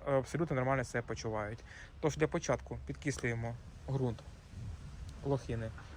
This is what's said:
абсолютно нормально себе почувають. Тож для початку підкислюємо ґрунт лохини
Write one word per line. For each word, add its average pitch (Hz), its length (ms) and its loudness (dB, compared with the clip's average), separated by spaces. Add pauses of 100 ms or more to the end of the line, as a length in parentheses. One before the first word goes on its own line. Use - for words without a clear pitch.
абсолютно 143 500 4
нормально 131 280 4
себе 120 240 0
почувають. 110 520 -2 (400)
Тож 147 180 2
для 151 100 6
початку 127 580 0
підкислюємо 120 720 0 (360)
ґрунт 127 280 2 (1080)
лохини 120 460 2 (260)